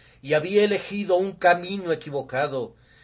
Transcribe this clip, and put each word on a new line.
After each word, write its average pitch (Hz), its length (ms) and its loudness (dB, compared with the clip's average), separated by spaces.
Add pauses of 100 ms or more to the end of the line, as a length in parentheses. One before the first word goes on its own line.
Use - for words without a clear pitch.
(220)
y 139 140 0
había 190 280 2
elegido 202 520 0
un 190 160 2
camino 175 600 0
equivocado. 139 840 -4 (280)